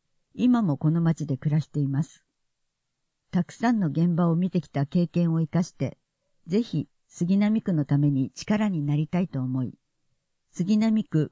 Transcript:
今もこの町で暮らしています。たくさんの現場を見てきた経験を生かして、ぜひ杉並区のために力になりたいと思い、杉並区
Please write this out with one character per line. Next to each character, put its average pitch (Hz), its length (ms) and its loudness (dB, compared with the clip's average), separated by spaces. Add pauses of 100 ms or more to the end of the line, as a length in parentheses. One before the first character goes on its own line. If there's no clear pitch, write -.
(340)
今 240 280 2
も 151 160 0
こ 156 140 2
の 170 100 2
町 160 260 0
で 156 100 -2
暮 147 140 -2
ら 151 100 2
し - 60 -8
て - 120 -4
い 139 80 0
ま 139 160 0
す。 - 200 -16 (1080)
た 180 120 0
く - 80 -16
さ 233 200 0
ん 226 80 0
の 175 80 0
現 160 280 0
場 170 140 2
を 165 60 2
見 180 140 0
て 180 120 -2
き - 60 -8
た 139 180 -4
経 175 220 0
験 170 260 0
を 160 80 0
生 160 100 -4
か 185 120 0
し - 100 -10
て、 - 240 -6 (480)
ぜ 196 160 0
ひ 160 260 -4 (200)
杉 180 300 -2
並 214 240 2
区 190 120 -2
の 147 120 0
た 143 120 2
め 143 140 4
に 131 200 0
力 214 380 -2
に 160 140 -2
な 147 120 0
り 151 120 0
た 175 120 -2
い 185 80 0
と 135 120 -6
思 127 240 -2
い、 - 140 -8 (720)
杉 196 280 0
並 220 280 2
区 156 260 0